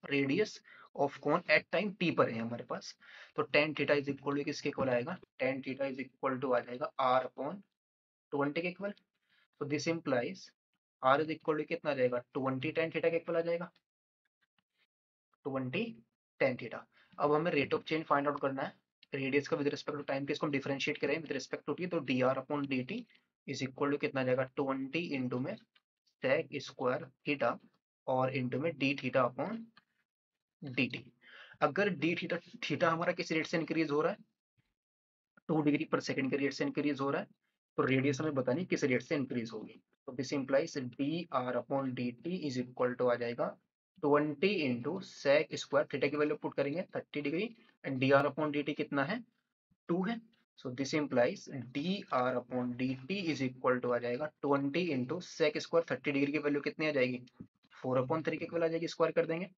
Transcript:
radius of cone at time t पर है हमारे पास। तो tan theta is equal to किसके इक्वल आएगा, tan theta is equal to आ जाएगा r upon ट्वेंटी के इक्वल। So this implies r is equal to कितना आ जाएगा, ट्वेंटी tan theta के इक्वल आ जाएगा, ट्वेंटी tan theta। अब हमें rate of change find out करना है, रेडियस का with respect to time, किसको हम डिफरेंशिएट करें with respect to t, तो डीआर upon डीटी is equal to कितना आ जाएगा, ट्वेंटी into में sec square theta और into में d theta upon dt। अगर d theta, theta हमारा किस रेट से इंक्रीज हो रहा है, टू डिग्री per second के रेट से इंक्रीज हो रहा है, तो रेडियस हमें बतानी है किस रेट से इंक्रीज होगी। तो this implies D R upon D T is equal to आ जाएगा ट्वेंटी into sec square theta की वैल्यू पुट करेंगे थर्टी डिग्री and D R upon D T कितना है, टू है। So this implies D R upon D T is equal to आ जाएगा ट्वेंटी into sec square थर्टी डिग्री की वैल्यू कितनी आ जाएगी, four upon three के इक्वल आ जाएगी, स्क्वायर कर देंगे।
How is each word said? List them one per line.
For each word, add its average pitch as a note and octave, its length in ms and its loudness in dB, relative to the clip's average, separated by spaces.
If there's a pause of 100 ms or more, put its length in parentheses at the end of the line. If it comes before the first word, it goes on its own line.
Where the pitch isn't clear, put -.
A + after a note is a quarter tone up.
(120)
radius C#3+ 400 2 (520)
of - 200 -4
cone D#3+ 180 4 (140)
at - 80 4 (100)
time G3+ 240 2
t E3 180 2
पर B2 140 6
है A2+ 100 -4
हमारे A#2 300 -4
पास। - 240 -8 (420)
तो D3+ 60 0 (140)
tan D3 240 4
theta D3 200 4
is C#3 120 -6
equal C#3 260 -2
to C#3+ 60 -2
किसके D3+ 240 -4
इक्वल C3+ 220 0
आएगा, B2 260 0 (260)
tan C3 140 0 (100)
theta C3+ 240 -4
is C3 140 -8
equal C3 300 -4 (100)
to C3+ 120 -2
आ A#2+ 40 4
जाएगा B2 260 -8 (220)
r B2+ 200 6
upon C3+ 240 -6 (800)
ट्वेंटी C#3+ 300 0
के F3 60 -2
इक्वल। F#3+ 240 -6 (680)
So - 20 -2 (100)
this C#3 200 -2
implies D3+ 460 -2 (640)
r C3 220 6
is D#3 120 -6
equal D3+ 240 0
to D#3 80 0
कितना E3 220 -2
आ C#3 40 2
जाएगा, B2+ 240 2 (160)
ट्वेंटी C3 440 -2
tan E3 180 2
theta E3 140 2
के E3 60 0
इक्वल E3 200 -2
आ E3 40 4 (100)
जाएगा, F3 200 -2 (1700)
ट्वेंटी C3+ 400 -4 (580)
tan C3 200 2
theta। A2+ 180 -10 (380)
अब D3 160 2
हमें E3 180 2
rate C#3+ 260 2
of D3 40 -6 (100)
change D#3+ 200 -2
find C#3+ 200 4
out - 100 -4
करना C3+ 200 -2
है, F3+ 80 -4 (440)
रेडियस C#3 340 0
का - 80 0
with C#3+ 180 0
respect - 260 -6
to C#3 120 -8
time, C#3 160 -2
किसको D#3 180 -2
हम D3 60 0
डिफरेंशिएट C#3 460 -2
करें C#3+ 220 0
with D3 180 -8
respect - 320 -8
to C#3+ 100 0
t, - 100 -2
तो E3+ 80 0
डीआर C3 460 2
upon D3 140 -2 (100)
डीटी C3 300 -2 (500)
is B2+ 100 -6 (100)
equal C#3+ 240 -2
to C#3+ 80 0
कितना C#3 200 -2
आ B2+ 40 2
जाएगा, B2+ 200 2 (120)
ट्वेंटी C3+ 640 -2
into B2 220 -2
में F3 160 -4 (680)
sec C3+ 260 2 (140)
square A#2+ 420 -2 (220)
theta C#3 240 2 (560)
और C3 300 2
into B2+ 260 -2
में E3 160 0
d C#3 240 2
theta B2+ 260 2
upon C3+ 240 -4 (1080)
dt। C3 360 -2 (640)
अगर D3 260 2 (120)
d D#3 80 2 (120)
theta, E3+ 180 -4 (260)
theta E3 280 2
हमारा E3+ 280 0
किस E3 120 -4
रेट D#3 140 0
से E3+ 120 -2
इंक्रीज D#3+ 320 0
हो D3 120 2
रहा E3+ 100 2
है, G#3 60 -8 (1300)
टू D#3 140 2
डिग्री D3 320 4
per C#3+ 140 2
second C3 220 0
के C#3+ 60 0
रेट C#3 160 2
से - 120 -2
इंक्रीज C#3+ 360 0
हो C#3 100 0
रहा D#3+ 100 0
है, G#3+ 60 -8 (500)
तो D3+ 60 2
रेडियस C3+ 380 4
हमें D#3 140 0
बतानी C3 260 2
है F3+ 60 -4
किस - 180 0
रेट B2+ 180 4
से - 140 -2
इंक्रीज B2 360 -2
होगी। G#2+ 280 -12 (260)
तो C3+ 100 -10
this C3+ 220 -4
implies C#3 340 2 (280)
D D#3+ 260 0 (160)
R B2 200 -4
upon C#3 200 -2 (180)
D - 20 -2 (220)
T - 20 -4 (220)
is B2+ 60 -4 (100)
equal B2 360 -2
to B2+ 100 4
आ A#2+ 120 4
जाएगा A#2+ 240 -2 (560)
ट्वेंटी D3+ 500 4 (140)
into B2+ 260 0 (200)
sec D3 340 4 (160)
square D3+ 320 2
theta C#3 160 2
की C#3+ 60 -2
वैल्यू D3+ 260 2
पुट D3 140 -4
करेंगे C#3+ 260 0 (140)
थर्टी - 240 -6
डिग्री D#3 260 -2 (420)
and C3+ 140 -2
D C3+ 40 4 (120)
R C#3 140 6
upon D3+ 140 -2 (100)
D - 20 2 (100)
T - 80 -2
कितना C#3+ 280 0
है, G3+ 140 -4 (720)
टू F3 200 0
है। A#3 80 -2 (460)
So - 40 -10 (120)
this C3+ 140 -2
implies C3+ 500 2 (320)
D C#3+ 80 -2 (300)
R B2+ 260 2
upon B2 420 -2
D C3 60 0 (220)
T F#3+ 60 0 (180)
is C3 140 -2
equal B2+ 380 2
to B2 100 2
आ A#2+ 40 2
जाएगा B2 280 -2 (160)
ट्वेंटी C#3 400 2 (140)
into B2+ 280 -2
sec D3+ 300 2 (120)
square E3+ 240 4
थर्टी C#3 220 -2
डिग्री C#3 200 2
की D#3 60 0
वैल्यू C#3+ 220 0
कितनी D3 260 -2
आ D#3 60 2
जाएगी, B2 280 2 (600)
four B2+ 200 0
upon D#3 240 0
three D#3+ 120 -2
के F3 60 -6
इक्वल E3 200 -2
आ - 40 2
जाएगी, E3 200 -2
स्क्वायर D#3+ 240 2
कर E3+ 140 2
देंगे। E3+ 320 -4